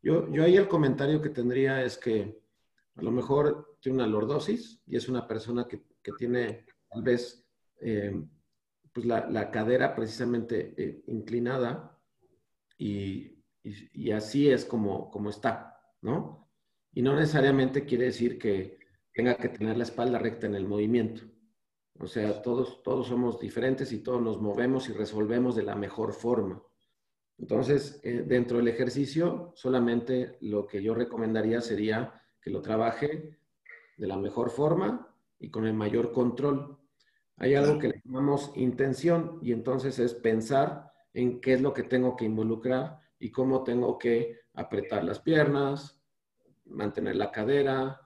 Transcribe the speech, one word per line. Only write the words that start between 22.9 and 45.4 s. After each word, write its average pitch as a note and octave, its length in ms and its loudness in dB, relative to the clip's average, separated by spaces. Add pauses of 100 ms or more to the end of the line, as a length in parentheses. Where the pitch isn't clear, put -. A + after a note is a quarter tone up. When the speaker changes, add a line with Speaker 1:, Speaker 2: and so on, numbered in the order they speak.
Speaker 1:
somos B2 320 0
diferentes C3 500 -2
y A2 100 -6
todos B2 200 -2
nos A2 180 0
movemos A#2+ 520 0
y - 20 -6
resolvemos G#2+ 640 0
de A2 60 2
la G#2 140 -4
mejor G2+ 360 -4
forma. G#2+ 500 -2 (720)
Entonces, B2+ 680 0
eh, A#2+ 200 -2
dentro A#2+ 340 2
del A#2+ 100 4
ejercicio, C3+ 880 0
solamente B2 840 0
lo G#2 280 -2
que G2+ 120 -6
yo A2 140 0
recomendaría A2+ 680 0
sería A2 600 -4 (180)
que - 100 -10
lo F#2+ 120 -4
trabaje A#2 800 -2 (560)
de G#2 100 -6
la F#2+ 100 -2
mejor G2+ 340 -2
forma F#3 600 0 (280)
y - 100 -12
con A2 160 -2
el A2 80 0
mayor G#2+ 380 0
control. C3+ 680 0 (580)
Hay C3+ 200 4
algo D3 220 4
Speaker 2:
Claro. - 20 -4
Speaker 1:
que C#3 80 0
le - 160 -4
llamamos C#3 500 0
intención, C3+ 880 2
y A#2 80 -2
entonces B2+ 480 -2
es A#2+ 160 2
pensar A2+ 800 0 (200)
en B2 280 0
qué C3 140 4
es B2+ 60 4
lo C#3 140 2
que B2+ 80 -2
tengo B2+ 320 2
que A#2 100 -4
involucrar A2+ 760 -2 (180)
y A2 140 -10
cómo C3 320 0
tengo A#2+ 340 0
que A#2 400 0 (140)
apretar G2+ 500 -4
las F2+ 160 -4
piernas, C#3+ 840 2 (640)